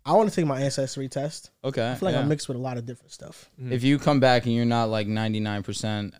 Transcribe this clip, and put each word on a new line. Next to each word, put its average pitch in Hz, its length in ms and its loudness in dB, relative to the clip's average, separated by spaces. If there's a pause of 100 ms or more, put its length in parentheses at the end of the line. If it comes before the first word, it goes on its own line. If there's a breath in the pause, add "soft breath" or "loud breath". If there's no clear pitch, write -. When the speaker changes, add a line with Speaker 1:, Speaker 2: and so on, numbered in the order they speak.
Speaker 1:
I 143 80 0
wanna 208 180 6
take 170 160 0
my 135 140 0
ancestry 135 480 -2
test. 143 420 -8 (140)
Speaker 2:
Okay, 123 260 -2
Speaker 1:
I 127 60 -4
feel 143 100 -2
like 139 80 2
Speaker 2:
yeah. 131 60 0
Speaker 1:
I'm 139 80 0
mixed 147 200 -2
with 131 80 -4
a 123 40 -6
lot 127 180 -6
of 117 80 -8
different 120 260 -16
stuff. - 380 -20 (100)
Speaker 3:
Mm-hmm. 127 120 -6
Speaker 2:
If 123 100 0
you 139 160 6
come 147 220 4
back 123 260 6
and 117 80 2
you're 117 100 2
not, 117 240 2
like, 107 200 -2
ninety-nine 107 560 -2
percent 104 540 -6